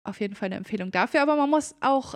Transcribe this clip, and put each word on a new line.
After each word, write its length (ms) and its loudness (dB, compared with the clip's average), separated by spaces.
auf 160 -8
jeden 140 -4
Fall 120 -6
eine 80 -4
Empfehlung 360 -6
dafür, 300 2
aber 160 2
man 140 2
muss 300 0
auch, 360 2